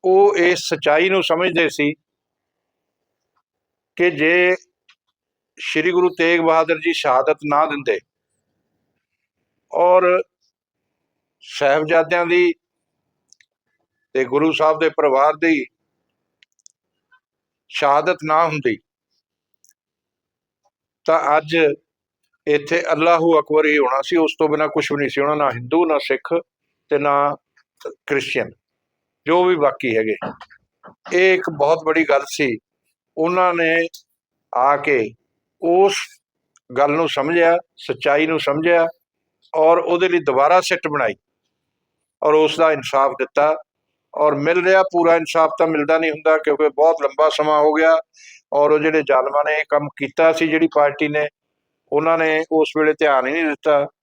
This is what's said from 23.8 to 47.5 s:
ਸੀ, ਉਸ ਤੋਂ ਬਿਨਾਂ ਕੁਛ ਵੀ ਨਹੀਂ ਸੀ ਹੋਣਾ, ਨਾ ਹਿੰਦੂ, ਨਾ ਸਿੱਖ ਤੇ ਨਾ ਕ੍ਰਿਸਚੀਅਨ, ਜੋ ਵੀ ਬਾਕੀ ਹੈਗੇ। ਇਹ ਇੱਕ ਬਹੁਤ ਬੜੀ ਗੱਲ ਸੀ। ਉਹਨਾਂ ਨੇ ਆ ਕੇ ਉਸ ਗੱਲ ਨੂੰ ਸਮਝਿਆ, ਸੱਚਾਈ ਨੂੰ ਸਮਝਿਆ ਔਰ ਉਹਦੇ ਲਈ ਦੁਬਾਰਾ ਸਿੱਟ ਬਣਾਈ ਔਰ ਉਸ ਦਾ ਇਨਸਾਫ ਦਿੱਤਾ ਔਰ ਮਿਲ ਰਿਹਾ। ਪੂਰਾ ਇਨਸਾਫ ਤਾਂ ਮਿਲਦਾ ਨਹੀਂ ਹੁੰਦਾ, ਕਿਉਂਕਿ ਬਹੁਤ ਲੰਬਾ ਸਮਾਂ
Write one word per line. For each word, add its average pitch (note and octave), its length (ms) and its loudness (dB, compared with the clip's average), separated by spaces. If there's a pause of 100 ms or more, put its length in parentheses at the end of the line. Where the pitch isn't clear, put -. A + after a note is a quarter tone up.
ਸੀ, F3 160 -6
ਉਸ D#3 220 0
ਤੋਂ D#3 100 2
ਬਿਨਾਂ D3+ 200 -2
ਕੁਛ D3+ 220 -4
ਵੀ C#3+ 60 -2
ਨਹੀਂ C#3 120 -4
ਸੀ C#3 120 -4
ਹੋਣਾ, D3 140 -2
ਨਾ C#3+ 140 0
ਹਿੰਦੂ, B2 360 -2
ਨਾ D#3 140 0
ਸਿੱਖ - 340 -8 (580)
ਤੇ D3 60 0
ਨਾ C#3+ 380 0 (460)
ਕ੍ਰਿਸਚੀਅਨ, - 680 -6 (760)
ਜੋ F3 200 2
ਵੀ F3+ 120 2
ਬਾਕੀ C3 400 -2
ਹੈਗੇ। A2 180 -2 (1000)
ਇਹ F#3 200 2
ਇੱਕ F#3 180 -4
ਬਹੁਤ D#3 340 0
ਬੜੀ D#3+ 240 0
ਗੱਲ C#3 200 2
ਸੀ। C#3+ 200 -4 (680)
ਉਹਨਾਂ F3+ 360 0
ਨੇ E3 180 0 (840)
ਆ C3+ 260 2
ਕੇ C#3 200 0 (600)
ਉਸ F3+ 340 2 (760)
ਗੱਲ C#3 220 0
ਨੂੰ D#3+ 180 -2
ਸਮਝਿਆ, E3 460 0 (220)
ਸੱਚਾਈ D3 500 -2
ਨੂੰ D#3+ 140 -4
ਸਮਝਿਆ E3 440 0 (680)
ਔਰ D#3+ 240 4
ਉਹਦੇ F3 320 -2
ਲਈ F3 160 0
ਦੁਬਾਰਾ C#3+ 380 4
ਸਿੱਟ E3+ 260 -4
ਬਣਾਈ B2+ 260 -4 (1040)
ਔਰ D3+ 140 2
ਉਸ D#3 240 0
ਦਾ D#3+ 140 2
ਇਨਸਾਫ C3+ 460 -2
ਦਿੱਤਾ D3 360 0 (580)
ਔਰ D3+ 240 0
ਮਿਲ E3+ 260 0
ਰਿਹਾ। F#3+ 200 4
ਪੂਰਾ E3+ 320 2
ਇਨਸਾਫ D#3+ 440 0
ਤਾਂ E3+ 80 4
ਮਿਲਦਾ D#3 300 0
ਨਹੀਂ D#3+ 140 -2
ਹੁੰਦਾ, D#3 260 0
ਕਿਉਂਕਿ D3+ 320 0
ਬਹੁਤ D3+ 340 2
ਲੰਬਾ C#3 280 0
ਸਮਾਂ D3+ 280 0